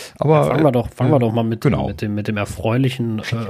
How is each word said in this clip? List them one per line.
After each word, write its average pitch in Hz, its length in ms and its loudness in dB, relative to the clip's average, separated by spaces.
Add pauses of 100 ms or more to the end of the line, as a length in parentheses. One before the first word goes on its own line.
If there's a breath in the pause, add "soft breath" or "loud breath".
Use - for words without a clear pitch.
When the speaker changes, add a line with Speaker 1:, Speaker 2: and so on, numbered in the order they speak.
(180 loud breath)
Speaker 1:
Aber, 151 180 4
Speaker 2:
Ja, 143 80 4
fangen 147 200 2
wir 139 80 4
doch, 123 180 0
fangen 127 200 0
Speaker 1:
äh, 156 40 6
Speaker 2:
wir 139 60 6
doch 117 120 2
mal 117 120 0
mit, 113 160 -2
Speaker 1:
genau. 117 280 0
Speaker 2:
mit 101 120 -8
dem, 107 140 -4
mit 104 120 -4
dem 107 120 -2
Erfreulichen, 113 840 -2
äh, - 160 -6 (140)